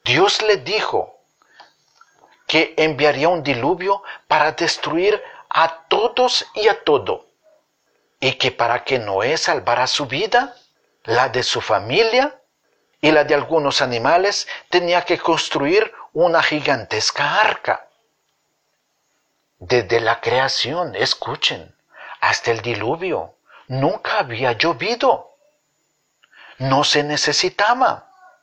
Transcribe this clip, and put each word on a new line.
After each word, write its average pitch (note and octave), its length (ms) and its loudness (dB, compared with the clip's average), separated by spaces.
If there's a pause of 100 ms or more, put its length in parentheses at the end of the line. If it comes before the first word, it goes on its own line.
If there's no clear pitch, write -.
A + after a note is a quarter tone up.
Dios F3+ 380 2
le G#3+ 140 2
dijo F3+ 600 -4 (1300)
que D#3 300 0
enviaría D3 520 2
un F3 140 2
diluvio E3+ 600 0 (240)
para D#3 260 2
destruir E3+ 680 0 (300)
a - 380 0
todos A#3 680 0
y G#3+ 140 2
a - 140 0
todo, - 440 0 (920)
y - 140 0
que - 160 0
para A#2 340 0
que C3 140 0
Noé G#2+ 380 0
salvara B2+ 500 0
su C#3+ 200 -4
vida, A#3 480 0 (480)
la B2 260 2
de B2 140 -2
su - 180 -2
familia A3 800 0 (600)
y D3+ 100 4
la D3+ 140 6
de D3+ 100 2
algunos C#3+ 480 0
animales, C#3+ 640 0 (240)
tenía F3 320 2
que F3 160 0
construir D#3+ 720 0 (200)
una E3 300 4
gigantesca C#3+ 1000 -2
arca. - 480 -2 (1700)
Desde A#2 420 0
la A2+ 200 -2
creación, C3 760 -2
escuchen, A2 800 -4 (460)
hasta - 300 -2
el A2+ 100 -2
diluvio, A#2+ 760 -6 (320)
nunca C#3 500 -2
había B2 340 -2
llovido. E3+ 840 -2 (1200)
No C3+ 260 2
se D3 180 2
necesitaba. F#3 1080 0 (320)